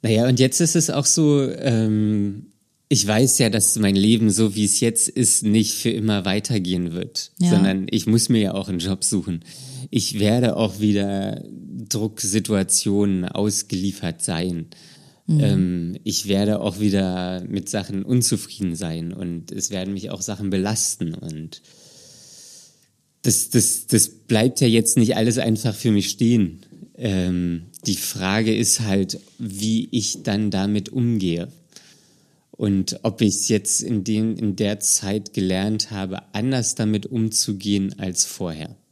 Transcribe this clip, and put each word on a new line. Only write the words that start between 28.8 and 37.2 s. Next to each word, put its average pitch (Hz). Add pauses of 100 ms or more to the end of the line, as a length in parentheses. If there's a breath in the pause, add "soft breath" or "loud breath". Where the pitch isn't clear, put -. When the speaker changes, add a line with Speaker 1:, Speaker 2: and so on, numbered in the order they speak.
Speaker 1:
halt, 98 (180)
wie 110
ich -
dann 104
damit 101
umgehe. 95 (1040 soft breath)
Und 98
ob 113
ich's 101
jetzt -
in 107
den, 110
in 104
der 101
Zeit 101
gelernt 98
habe, 95 (120)
anders 120
damit 107
umzugehen 101